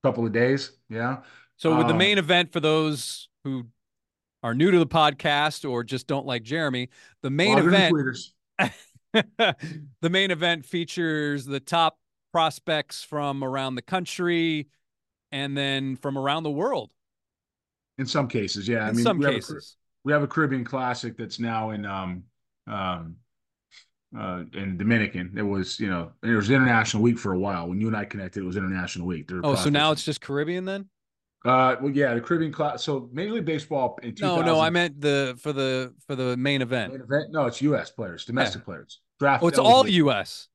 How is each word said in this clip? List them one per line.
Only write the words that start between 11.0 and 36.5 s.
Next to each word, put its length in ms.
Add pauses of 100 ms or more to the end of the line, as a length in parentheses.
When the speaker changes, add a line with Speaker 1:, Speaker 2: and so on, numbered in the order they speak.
Speaker 2:
the 160
top 380 (340)
prospects 720
from 400
around 300
the 80
country 840 (640)
and 260
then 400
from 200
around 280
the 60
world. 400 (1080)
Speaker 1:
In 80
some 220
cases, 380
yeah. 200
I 40
Speaker 2:
In 60
Speaker 1:
mean, 80
Speaker 2:
some 140
Speaker 1:
we 80
have 80
a 20
Speaker 2:
cases. 400
Speaker 1:
Car-, 0 (280)
we 100
have 80
a 40
Caribbean 380
Classic 540
that's 200
now 340
in, 120
um, 380 (440)
um, 500 (1000)
uh, 260 (100)
in 240
Dominican. 580
It 60
was, 360
you 120
know, 220 (100)
it 80
was 180
International 540
Week 160
for 160
a 40
while. 300
When 100
you 100
and 80
I 100
connected, 360
it 40
was 100
International 500
Week. 220
There 80
were 80
Speaker 2:
Oh, 100
so 140
now 120
Speaker 1:
prospects. 200
Speaker 2:
it's 60
just 160
Caribbean 420
then? 240 (560)
Speaker 1:
Uh, 360
well, 120
yeah, 220
the 60
Caribbean 320
Cla-, 260
so 340
Major 220
League 100
Baseball 580
in 180
Speaker 2:
No, 160
no, 40
I 20
Speaker 1:
two 40
thousand 260
Speaker 2:
meant 280
the, 400
for 120
the, 420 (120)
for 80
the 220
main 240